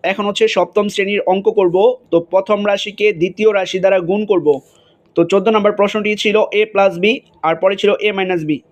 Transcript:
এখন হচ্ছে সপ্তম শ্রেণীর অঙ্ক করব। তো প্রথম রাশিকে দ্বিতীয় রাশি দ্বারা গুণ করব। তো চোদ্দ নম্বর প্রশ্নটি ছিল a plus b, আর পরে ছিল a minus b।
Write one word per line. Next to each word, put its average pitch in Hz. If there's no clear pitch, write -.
এখন 202
হচ্ছে 208
সপ্তম 208
শ্রেণীর 202
অঙ্ক 196
করব। 180
তো 170
প্রথম 196
রাশিকে 202
দ্বিতীয় 190
রাশি 190
দ্বারা 190
গুণ 196
করব। 165
তো 165
চোদ্দ 190
নম্বর 208
প্রশ্নটি 202
ছিল 214
a 214
plus 196
b, -
আর 165
পরে 190
ছিল 202
a -
minus 185
b। -